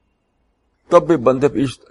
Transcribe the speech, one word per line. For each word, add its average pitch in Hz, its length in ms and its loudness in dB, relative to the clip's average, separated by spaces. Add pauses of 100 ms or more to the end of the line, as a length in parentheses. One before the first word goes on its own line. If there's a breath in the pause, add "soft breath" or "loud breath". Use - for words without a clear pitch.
(880)
تب 170 180 2
بھی 165 100 2
بندے 131 300 0
پہ 131 120 -6
عجز، 131 200 -4 (120)